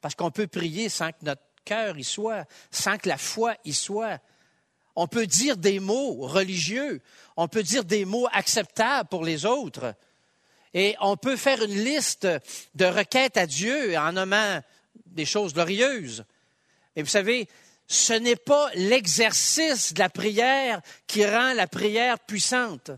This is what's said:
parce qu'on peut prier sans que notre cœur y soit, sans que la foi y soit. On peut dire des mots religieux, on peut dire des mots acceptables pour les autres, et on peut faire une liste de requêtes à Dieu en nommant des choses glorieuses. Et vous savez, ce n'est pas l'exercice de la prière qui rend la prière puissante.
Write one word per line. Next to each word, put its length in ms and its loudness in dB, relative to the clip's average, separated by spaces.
parce 140 -8
qu'on 160 -2
peut 160 -4
prier 420 -6
sans 220 -4
que 140 -20
notre 180 -6
cœur 320 -4
y 60 -10
soit, 420 -4
sans 260 2
que 120 -2
la 100 0
foi 360 -2
y 80 -6
soit. 440 -4
On 140 0
peut 180 -2
dire 320 2
des 200 2
mots 480 -2
religieux, 760 -2
on 120 0
peut 140 -2
dire 220 -2
des 220 0
mots 260 0
acceptables 800 0
pour 140 -4
les 200 -4
autres, 500 -2
et 280 2
on 160 2
peut 200 -2
faire 260 2
une 220 -2
liste 420 -2
de 120 4
requêtes 500 2
à 100 4
Dieu 500 -2
en 160 0
nommant 500 0
des 200 -6
choses 260 -2
glorieuses. 720 -2
Et 60 -6
vous 60 -6
savez, 380 2
ce 280 2
n'est 220 4
pas 380 4
l'exercice 1160 2
de 60 -8
la 100 4
prière 720 0
qui 200 2
rend 260 2
la 140 2
prière 520 0
puissante. 800 -2